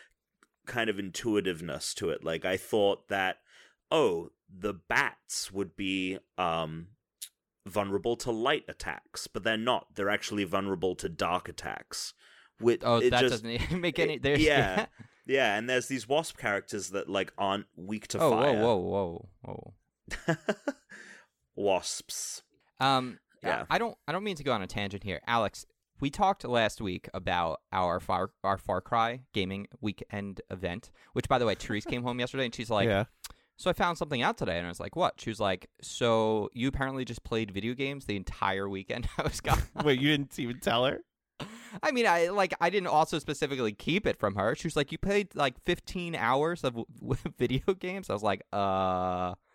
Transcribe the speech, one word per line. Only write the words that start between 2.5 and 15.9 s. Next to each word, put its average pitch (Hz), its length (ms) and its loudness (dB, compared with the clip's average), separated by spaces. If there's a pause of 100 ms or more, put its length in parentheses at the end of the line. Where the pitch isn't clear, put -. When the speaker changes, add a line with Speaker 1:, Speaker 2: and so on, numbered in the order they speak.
Speaker 1:
thought 101 520 2
that, 95 280 0 (560)
oh, 95 380 2 (220)
the 98 220 -6
bats - 760 -2
would 95 240 -4
be, 95 420 -2 (180)
um, 82 520 -2 (760)
vulnerable 101 500 0
to 123 160 -4
light 127 360 0
attacks, - 600 -10
but 101 160 -10
they're 110 120 2
not. 113 380 0
They're 101 160 0
actually 104 340 0
vulnerable 95 520 0
to 98 120 -6
dark 87 400 -2
attacks. - 680 -10 (460)
With, 117 240 4
Speaker 2:
Oh, 120 120 4
Speaker 1:
it 123 140 4
Speaker 2:
that 123 100 4
Speaker 1:
just, 127 100 4 (140)
Speaker 2:
doesn't 117 60 -8
<laughs> 120 120 -2
even 175 180 -2
make 170 200 -2
any, 160 140 2
Speaker 1:
it, 131 80 -6
Speaker 2:
there's, 143 200 4
Speaker 1:
yeah. 147 160 6 (180)
Speaker 2:
<laughs> - 40 -
yeah. - 60 -2 (440)
Speaker 1:
Yeah, 123 280 4
and 113 100 -4
there's 127 200 2
these 120 200 -4